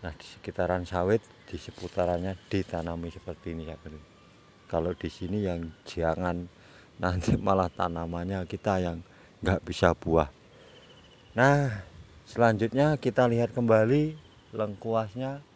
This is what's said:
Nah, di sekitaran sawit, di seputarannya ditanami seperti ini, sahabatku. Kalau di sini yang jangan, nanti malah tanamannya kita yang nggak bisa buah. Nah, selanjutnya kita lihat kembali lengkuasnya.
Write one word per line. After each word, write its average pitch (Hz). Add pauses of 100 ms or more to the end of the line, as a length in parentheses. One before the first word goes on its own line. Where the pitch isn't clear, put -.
Nah, 90
di -
sekitaran 90
sawit, 95 (240)
di -
seputarannya 90 (160)
ditanami 85
seperti 85
ini, 80
sahabatku. 78 (640)
Kalau 85
di 85
sini 98
yang 85 (160)
jangan, 87 (480)
nanti 90
malah 95
tanamannya 87
kita 98
yang 87 (400)
nggak 92
bisa 87
buah. 80 (1040)
Nah, 131 (400)
selanjutnya 117
kita 123
lihat 117
kembali 123 (320)
lengkuasnya. 113 (100)